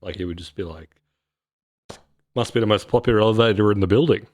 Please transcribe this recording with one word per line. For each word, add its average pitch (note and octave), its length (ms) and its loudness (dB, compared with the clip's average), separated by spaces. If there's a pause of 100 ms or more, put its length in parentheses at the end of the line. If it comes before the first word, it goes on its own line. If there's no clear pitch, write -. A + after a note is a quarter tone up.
Like, F#2 140 -12
he F2+ 100 -8
would E2+ 120 -8
just F2 180 -18
be G2 80 -10
like, D#2+ 260 -14 (1500)
Must A#2+ 180 -4
be A#2+ 60 0
the A2+ 60 0
most G#2+ 220 0
popular A#2 320 0
elevator G#2+ 520 2
in G#2 100 0
the F#2+ 60 0
building. A#2+ 460 2